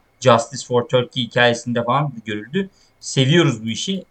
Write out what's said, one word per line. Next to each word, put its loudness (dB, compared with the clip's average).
Justice 0
for 0
Turkey -2
hikayesinde 0
falan -2
görüldü. -6
Seviyoruz 2
bu -4
işi. -6